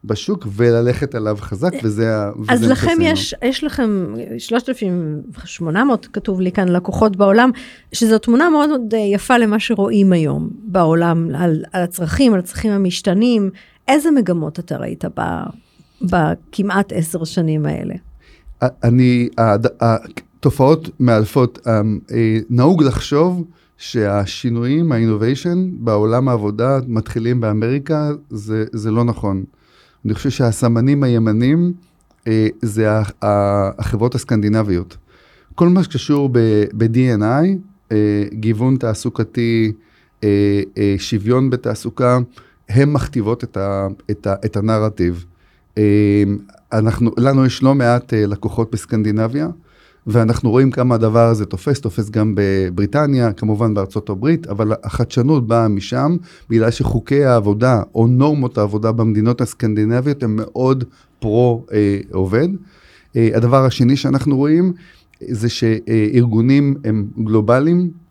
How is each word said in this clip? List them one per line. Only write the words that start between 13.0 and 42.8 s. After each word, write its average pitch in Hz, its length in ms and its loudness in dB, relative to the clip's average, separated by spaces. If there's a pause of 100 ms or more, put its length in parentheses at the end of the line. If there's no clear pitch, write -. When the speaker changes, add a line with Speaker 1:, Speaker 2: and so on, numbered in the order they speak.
Speaker 2:
איזה 294 220 2
מגמות 175 480 0
אתה 170 180 -8
ראית - 280 -8 (140)
ב-, - 240 -4 (600)
בכמעט 185 880 -2
עשר 160 320 -4
שנים 156 420 -2
האלה? 147 280 -6 (680)
Speaker 1:
א-, 123 60 0 (180)
אני, 123 440 4 (100)
הד-, 110 280 2 (140)
התופעות 139 1120 0 (100)
מאלפות, 117 680 2
אמ, 107 320 0 (120)
אה, 113 280 0 (120)
נהוג 151 320 4
לחשוב 160 600 0 (320)
שהשינויים, 117 1160 -2
ה-innovation 117 680 0 (140)
בעולם 113 560 0
העבודה 117 500 0 (100)
מתחילים 117 520 -2
באמריקה, 135 680 -2 (200)
זה, 110 420 -4
זה 110 180 -6
לא 117 140 0
נכון. 101 400 -2 (600)
אני 107 100 -2
חושב - 160 -4
שהסמנים 120 720 0
הימנים, 123 680 2 (540)
אה, 110 220 2 (140)
זה 107 300 0
ה-, 107 100 2 (240)
ה-, 101 440 2 (100)
החברות 117 340 -2
הסקנדינביות. 104 840 -2 (580)
כל 175 140 2
מה 180 140 4
שקשור 143 500 0
ב-, 110 400 4
ב-D 113 460 2
N 104 40 0
I, 135 240 2 (460)
אה, 104 400 0
גיוון 113 440 0
תעסוקתי, 113 960 -2 (520)
אה, 104 40 2 (500)
אה, 101 200 2
שוויון 123 520 0
בתעסוקה, 123 680 -2 (500)
הם 139 240 2